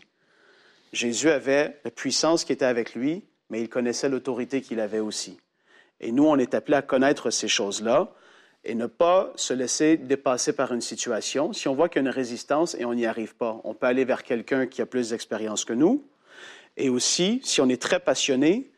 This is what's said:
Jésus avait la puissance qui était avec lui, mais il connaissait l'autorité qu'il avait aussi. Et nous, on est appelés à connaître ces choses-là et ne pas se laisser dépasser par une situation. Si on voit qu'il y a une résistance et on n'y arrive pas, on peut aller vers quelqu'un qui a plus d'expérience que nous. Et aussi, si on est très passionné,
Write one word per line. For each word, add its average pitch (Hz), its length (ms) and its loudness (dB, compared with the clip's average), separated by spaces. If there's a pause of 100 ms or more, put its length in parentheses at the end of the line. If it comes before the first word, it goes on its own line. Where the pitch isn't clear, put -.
(920)
Jésus 120 380 0
avait 139 540 2
la 117 80 -8
puissance 160 520 0
qui - 80 -2
était 131 120 -2
avec 120 320 0
lui, 151 260 -2 (260)
mais 110 120 -4
il 113 80 -4
connaissait 123 400 -2
l'autorité 127 520 -4
qu'il 117 200 -6
avait 107 180 -2
aussi. 107 400 -6 (600)
Et 113 100 -6
nous, 139 160 4
on 156 100 6
est 127 180 2
appelés 139 240 2
à 135 40 -2
connaître 139 480 2
ces - 160 -2
choses-là 107 640 0 (520)
et 110 100 -6
ne 117 120 -2
pas 175 500 2
se - 180 -4
laisser 156 420 2
dépasser 135 560 0
par 131 200 -2
une 120 80 -2
situation. 120 720 -4
Si - 160 -6
on 139 60 0
voit 156 140 4
qu'il 156 140 0
y - 20 2
a 131 40 0
une 120 60 -4
résistance 135 600 -2
et - 100 -6
on 120 100 -2
n'y 120 120 0
arrive 110 300 -4
pas, 113 260 -4
on 107 120 -8
peut 131 120 -2
aller 127 180 2
vers 120 200 -2
quelqu'un 131 420 -2
qui - 160 -6
a 110 40 -4
plus 120 240 -4
d'expérience 110 540 -6
que - 80 -6
nous. 175 320 2 (720)
Et 135 120 0
aussi, 175 560 0
si - 160 0
on 135 80 6
est 127 120 2
très 180 200 0
passionné, 147 760 2